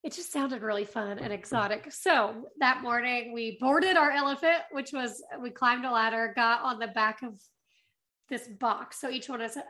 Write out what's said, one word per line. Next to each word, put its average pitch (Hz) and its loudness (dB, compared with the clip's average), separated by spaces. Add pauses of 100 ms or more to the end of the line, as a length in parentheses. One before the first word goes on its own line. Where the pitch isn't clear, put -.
it 311 -8
just - -12
sounded 262 -4
really 214 -2
fun 202 -6
and 208 -6
exotic. 214 -2
So 233 2 (120)
that 262 4
morning 240 0
we 226 -4
boarded 330 4
our 294 6
elephant, 285 2 (100)
which 269 -6
was, 247 -6 (180)
we 247 -8
climbed 247 2
a 254 -2
ladder, 226 2
got 233 4
on 240 -2
the 226 -4
back 220 0
of 233 -10 (960)
this 240 -8
box. 220 -4
So 262 -4
each 262 -6
one 247 -6
of 226 -4
us 285 -10 (120)